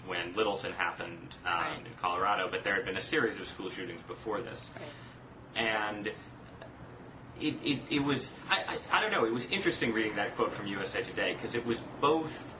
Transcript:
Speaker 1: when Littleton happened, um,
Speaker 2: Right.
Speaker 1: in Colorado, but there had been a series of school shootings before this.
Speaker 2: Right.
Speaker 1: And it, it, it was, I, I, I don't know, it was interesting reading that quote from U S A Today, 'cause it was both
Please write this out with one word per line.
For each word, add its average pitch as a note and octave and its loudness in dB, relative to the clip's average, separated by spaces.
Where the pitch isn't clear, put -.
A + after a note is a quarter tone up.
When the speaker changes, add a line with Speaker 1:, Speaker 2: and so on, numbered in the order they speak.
Speaker 1:
when F2 -2
Littleton G2+ 2
happened, E2+ -2
um, F2 2
Speaker 2:
Right. D#2+ 2
Speaker 1:
in - -12
Colorado, F#2 4
but F#2 -2
there G2 4
had F#2+ 2
been F#2+ -2
a F#2 0
series A2 2
of F2+ -6
school F#2 -6
shootings F2 -6
before G2+ -4
this. F#2 -8
Speaker 2:
Right. - -4
Speaker 1:
And G#2+ 2
it, D3+ 2
it, C#3 2
it D3 4
was, C#3 2
I, F3+ 2
I, F3 8
I - 4
don't G#3+ 2
know, F3 4
it A2+ 6
was A#2+ 0
interesting F3 4
reading G#2+ 2
that G2+ 0
quote G#2 4
from G2+ -4
U G2+ -2
S F#2+ -2
A F#2+ 2
Today, - 0
'cause A#2 -2
it A#2 0
was A#2 2
both D#3 2